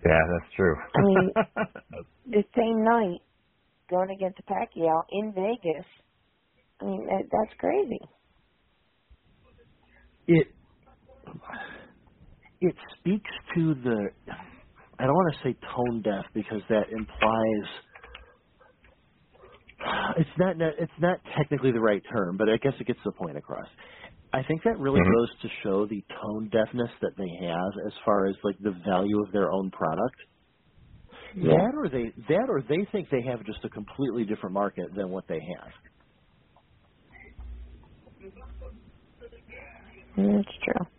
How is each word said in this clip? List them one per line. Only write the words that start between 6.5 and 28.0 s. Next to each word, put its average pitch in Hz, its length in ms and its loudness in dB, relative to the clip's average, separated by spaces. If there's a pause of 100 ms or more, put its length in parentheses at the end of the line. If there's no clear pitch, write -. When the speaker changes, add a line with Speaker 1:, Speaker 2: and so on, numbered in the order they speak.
Speaker 2:
I 196 40 -12
mean, 196 220 -4
that, 190 240 -2
that's 220 280 0
crazy. 381 420 0 (2250)
Speaker 3:
It, 165 220 6 (2000)
it 175 140 2 (240)
speaks 202 320 -2 (240)
to 160 220 2
the, 113 320 0 (920)
I 127 80 -2
don't 135 80 4
wanna 170 280 4
say 123 120 0 (200)
tone 120 280 -2
deaf, 98 220 -2 (100)
because 107 340 -4
that 107 220 2
implies, 110 800 0 (2500)
it's 156 200 2
not, 180 180 2 (220)
it's 165 220 -6
not 175 180 2 (200)
technically 135 340 2
the 117 80 0
right 104 220 4 (100)
term, 95 240 0
but 107 140 4
I 113 80 4
guess 139 200 0
it 120 80 -8
gets - 200 -2
the 98 60 -4
point 78 260 -8
across. - 280 -10 (640)
I 131 160 2
think 156 160 0
that 226 160 2
really 139 200 4
Speaker 1:
Mm-hmm. 90 140 6
Speaker 3:
goes 117 160 4 (120)
to 117 60 -8 (140)
show 101 240 2
the 107 160 -6 (180)
tone 107 300 -6
deafness 117 400 2 (120)
that 95 140 -2
they 90 300 -6
have 87 260 -2 (140)
as 107 60 -6 (120)